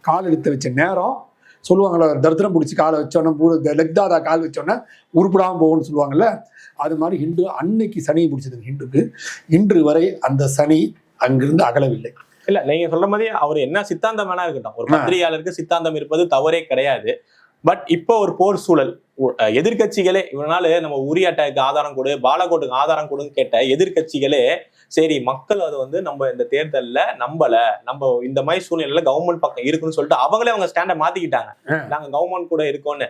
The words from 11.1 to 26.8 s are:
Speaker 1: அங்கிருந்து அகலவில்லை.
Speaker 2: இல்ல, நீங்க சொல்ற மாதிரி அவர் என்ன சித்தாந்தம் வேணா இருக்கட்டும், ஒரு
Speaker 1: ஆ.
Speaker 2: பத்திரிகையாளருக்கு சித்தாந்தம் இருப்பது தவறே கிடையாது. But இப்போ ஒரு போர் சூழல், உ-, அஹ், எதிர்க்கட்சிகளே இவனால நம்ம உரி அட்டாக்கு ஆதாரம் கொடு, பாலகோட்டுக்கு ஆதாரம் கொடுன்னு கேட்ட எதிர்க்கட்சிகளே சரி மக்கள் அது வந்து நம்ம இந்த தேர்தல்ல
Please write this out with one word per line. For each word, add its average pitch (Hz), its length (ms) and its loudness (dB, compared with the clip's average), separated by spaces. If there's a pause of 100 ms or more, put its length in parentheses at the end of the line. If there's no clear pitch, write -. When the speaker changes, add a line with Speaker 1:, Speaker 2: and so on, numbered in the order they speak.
Speaker 1:
அங்கிருந்து 135 480 2
அகலவில்லை. 120 480 0 (340)
Speaker 2:
இல்ல, 196 180 0
நீங்க 160 240 0
சொல்ற 170 200 2
மாதிரி 214 200 0
அவர் 151 280 -2
என்ன 151 280 0
சித்தாந்தம் 202 460 -4
வேணா 180 120 -4
இருக்கட்டும், 120 340 -8
ஒரு 117 120 -8
Speaker 1:
ஆ. 147 40 4
Speaker 2:
பத்திரிகையாளருக்கு 160 560 0
சித்தாந்தம் 165 460 -2
இருப்பது 151 320 0
தவறே 160 400 0
கிடையாது. 127 440 -2 (540)
But 180 220 4
இப்போ 170 320 2
ஒரு 196 180 0
போர் 190 200 2
சூழல், 147 340 2 (240)
உ-, 131 220 0
அஹ், 110 160 2
எதிர்க்கட்சிகளே 196 680 2 (100)
இவனால 165 500 0
நம்ம 151 180 -6
உரி 151 260 0
அட்டாக்கு 147 340 0
ஆதாரம் 143 360 0
கொடு, 131 240 -2
பாலகோட்டுக்கு 147 580 0
ஆதாரம் 151 320 0
கொடுன்னு 143 220 -10
கேட்ட 120 320 0
எதிர்க்கட்சிகளே 147 800 0 (460)
சரி 160 320 2
மக்கள் 139 400 -4
அது 151 180 -4
வந்து 139 240 -4
நம்ம 139 280 -4
இந்த 123 200 -4
தேர்தல்ல 139 480 -2 (200)